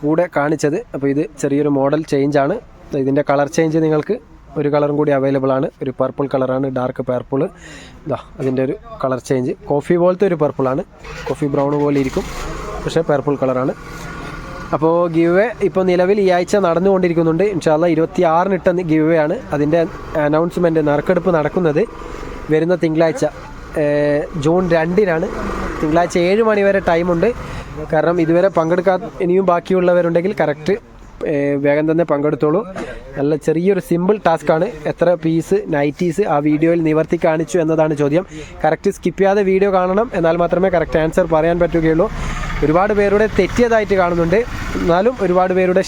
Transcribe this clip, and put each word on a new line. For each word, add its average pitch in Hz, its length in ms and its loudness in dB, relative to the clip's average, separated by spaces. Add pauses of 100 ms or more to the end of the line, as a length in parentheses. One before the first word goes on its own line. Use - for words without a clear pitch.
കൂടെ 151 220 2 (120)
കാണിച്ചത്. 147 400 0 (180)
അപ്പോൾ 139 180 -2
ഇത് 143 100 0 (200)
ചെറിയൊരു 147 360 0
മോഡൽ 139 240 0 (100)
ചേഞ്ച് 143 300 2
ആണ്. 156 140 0 (340)
ദാ 143 140 -2
ഇതിൻ്റെ 139 260 2
കളർ 143 260 2
ചേഞ്ച് 160 300 2
നിങ്ങൾക്ക് 156 300 0 (440)
ഒരു 143 140 0
കളറും 147 260 0
കൂടി 147 180 2
അവൈലബിൾ 135 380 0
ആണ്. 139 140 -2 (140)
ഒരു 131 160 -6
പർപ്പിൾ 131 340 -2
കളറാണ്, 131 420 -2
ഡാർക്ക് 127 340 -4
പർപ്പിൾ. 127 320 -4 (680)
ദാ 117 80 -4 (220)
അതിൻ്റെ 131 240 -2
ഒരു 139 100 -4 (280)
കളർ 131 260 -4
ചേഞ്ച് 131 240 -2 (160)
കോഫി 147 340 0
പോലത്തെ 180 260 2
ഒരു 175 140 -2
പർപ്പിളാണ്. 135 400 -2 (460)
കോഫി 143 260 -4
ബ്രൗൺ 139 180 0 (120)
പോലെ 143 180 0
ഇരിക്കും, - 220 -4 (580)
പക്ഷേ 160 180 0 (100)
പർപ്പിൾ 139 320 0
കളറാണ്. 131 300 -2 (1000)
അപ്പോൾ 160 180 2 (200)
ഗിവ് 165 200 4
അവേ 196 100 4 (220)
ഇപ്പോൾ 190 240 0
നിലവിൽ 180 320 2
ഈ - 20 2 (120)
ആഴ്ച 180 280 0
നടന്നുകൊണ്ടിരിക്കുന്നുണ്ട്. 170 880 2
ഇൻഷാ 165 240 0
അല്ലാ 170 160 2
ഇരുപത്തിയാറിന് 170 680 2
ഇട്ട - 100 0 (220)
ഗിവ് 156 160 4
അവേ 165 160 4
ആണ്. 160 140 0 (180)
അതിൻ്റെ 147 240 2 (460)
അനൗൺസ്മെന്റ്, 160 640 2
നറുക്കെടുപ്പ് 170 480 0
നടക്കുന്നത് 151 440 0 (720)
വരുന്ന 165 300 2
തിങ്കളാഴ്ച, 160 420 2 (580)
ഏ, 147 40 2 (580)
ജൂൺ 175 300 2
രണ്ടിനാണ്. 170 520 2 (540)
തിങ്കളാഴ്ച 170 360 0 (120)
ഏഴ് 202 200 2
മണി 208 180 2
വരെ 196 140 2 (100)
ടൈമുണ്ട്. 175 380 2 (640)
കാരണം 160 320 2
ഇതുവരെ 170 340 2
പങ്കെടുക്കാൻ 180 400 2 (280)
ഇനിയും 185 260 2
ബാക്കിയുള്ളവരുണ്ടെങ്കിൽ 175 920 0
കറക്റ്റ്, 156 320 -2 (580)
ഏ, - 20 -2 (320)
വേഗം 147 240 2
തന്നെ 165 220 2
പങ്കെടുത്തോളൂ. 151 480 0 (580)
നല്ല 143 180 0 (100)
ചെറിയൊരു 175 420 0
സിമ്പിൾ 185 380 0
ടാസ്ക്കാണ്. 165 420 2 (240)
എത്ര 175 220 2 (100)
പീസ് 165 340 0 (180)
നൈറ്റീസ് 151 580 0
ആ - 20 2 (120)
വീഡിയോയിൽ 165 400 2
നിവർത്തി 156 380 0
കാണിച്ചു 160 380 0
എന്നതാണ് 156 380 2
ചോദ്യം. 151 240 0 (380)
കറക്റ്റ് 160 340 0
സ്കിപ്പ് 175 240 -4
ചെയ്യാതെ 196 300 2
വീഡിയോ 190 260 2
കാണണം, 190 300 0 (120)
എന്നാൽ 165 240 2
മാത്രമേ 180 320 2
കറക്റ്റ് 156 280 0
ആൻസർ 170 220 0 (100)
പറയാൻ 170 280 2
പറ്റുകയുള്ളൂ. 165 440 2 (560)
ഒരുപാട് 180 340 2
പേരുടെ 202 280 2 (120)
തെറ്റിയതായിട്ട് 208 640 2
കാണുന്നുണ്ട്, 170 360 2 (420)
എന്നാലും 190 340 2 (100)
ഒരുപാട് 185 340 2
പേരുടെ 185 300 2